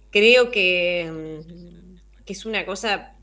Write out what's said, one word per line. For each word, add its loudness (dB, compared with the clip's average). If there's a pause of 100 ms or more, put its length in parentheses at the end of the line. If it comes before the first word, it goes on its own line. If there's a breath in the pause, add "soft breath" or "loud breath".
(100)
creo 6
que, 0
em, -14 (240)
que -14
es -10
una -6
cosa -6